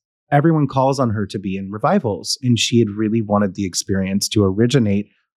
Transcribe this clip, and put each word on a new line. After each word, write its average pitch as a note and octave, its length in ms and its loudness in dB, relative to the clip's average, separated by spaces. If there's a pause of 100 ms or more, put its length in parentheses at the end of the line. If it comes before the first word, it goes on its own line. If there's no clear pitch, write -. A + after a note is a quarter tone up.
(300)
"Everyone D3 360 2
calls C3+ 340 0
on A#2+ 100 0
her G#2 160 -4
to G#2+ 120 -8
be F#2+ 180 -6
in G2 140 -8
revivals," A#2 720 -2
and A#2+ 160 2
she - 200 0
had A#2 120 4
really G#2+ 320 -2
wanted G#2 320 0
the G2+ 120 -4
experience F#2+ 600 -2
to G#2+ 160 2
originate G2+ 640 2 (320)